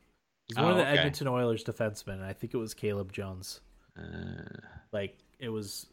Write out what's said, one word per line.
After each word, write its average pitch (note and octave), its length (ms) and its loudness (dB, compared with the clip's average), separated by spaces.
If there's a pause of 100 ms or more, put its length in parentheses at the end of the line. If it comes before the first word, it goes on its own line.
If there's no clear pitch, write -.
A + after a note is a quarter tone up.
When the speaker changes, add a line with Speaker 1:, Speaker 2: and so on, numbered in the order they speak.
(480)
Speaker 1:
He's A2 100 -6
one D3 100 6
Speaker 2:
Oh, F3+ 40 8
Speaker 1:
of F3+ 60 6
the D#3 100 6
Speaker 2:
okay. C#3+ 120 6
Speaker 1:
Edmonton D3 280 2
Oilers B2 360 4
defensemen, G#2+ 500 -2
and F#2+ 100 -8
I F#2+ 100 -6
think A2+ 200 -6
it C3 40 0
was A2 180 -2
Caleb G2+ 360 -2
Jones. F#2+ 480 -8 (380)
Speaker 2:
Uh, G1+ 460 -10 (480)
Speaker 1:
Like, - 260 -4 (220)
it B2+ 100 -6
was G#2+ 440 -6